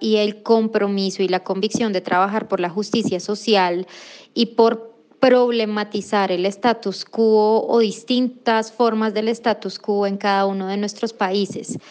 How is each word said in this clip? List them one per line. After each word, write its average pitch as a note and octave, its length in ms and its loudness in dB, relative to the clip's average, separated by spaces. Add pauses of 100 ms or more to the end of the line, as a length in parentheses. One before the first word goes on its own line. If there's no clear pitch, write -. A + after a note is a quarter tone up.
y A3 160 2
el G#3 260 -2
compromiso G3+ 800 0
y F3+ 60 2
la F#3 160 -2
convicción G#3 480 -2
de F#3 80 -2
trabajar G3 480 0
por F#3+ 100 -2
la F3 120 -2
justicia G3 500 -2
social F#3 640 0 (460)
y A#3 140 0 (100)
por A3+ 380 2 (260)
problematizar G#3+ 1120 2
el F3+ 140 0
status G#3 580 -2
quo A3 640 2
o A#3 120 2
distintas A#3 920 0
formas A3 420 0
del A3 140 -2
status G#3+ 500 -4
quo G3+ 280 -2
en G3 100 -2
cada G3 300 0
uno F#3+ 200 -4
de G3 100 -4
nuestros G#3 360 -4
países. F#3+ 640 -4 (120)